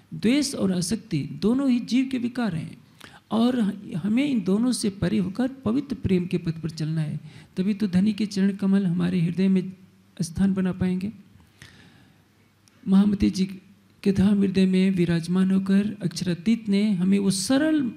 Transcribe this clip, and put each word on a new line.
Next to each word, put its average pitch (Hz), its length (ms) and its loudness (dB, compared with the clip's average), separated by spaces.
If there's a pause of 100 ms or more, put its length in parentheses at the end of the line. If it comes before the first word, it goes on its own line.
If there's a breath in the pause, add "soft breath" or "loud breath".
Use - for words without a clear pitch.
(140)
द्वेष 262 400 0
और 196 180 0
आसक्ति 175 460 -4
दोनों 233 520 0
ही 240 100 2
जीव 247 280 0
के 254 100 -4
विकार 233 360 -4
हैं - 240 -8 (520 loud breath)
और 240 300 2 (360)
हमें 220 340 0
इन 233 120 0
दोनों 214 300 2
से 220 180 -2
परे 196 280 -2
होकर 190 300 -2
पवित्र - 480 -4
प्रेम 180 300 0
के 180 120 -2
पथ 160 240 -6
पर 165 80 -6
चलना 160 300 -4
है, 151 200 -6 (360 loud breath)
तभी 196 180 -2
तो 208 120 -2
धनी 185 260 2
के 208 140 -4
चरण 196 300 0
कमल 196 300 2
हमारे 175 340 0
हृदय 175 280 0
में 190 240 2 (500)
स्थान 190 320 0
बना 190 180 0
पाएंगे। 185 400 -4 (1800 soft breath)
महामती 202 420 4
जी 190 140 0 (580)
के 202 100 2
धाम 196 280 4
हृदय 190 260 2
में 185 240 2
विराजमान 175 600 0
होकर 196 520 2
अक्षरातीत 180 680 -2
ने 202 240 2
हमें 190 260 2
वो 196 120 2
सरल 277 680 0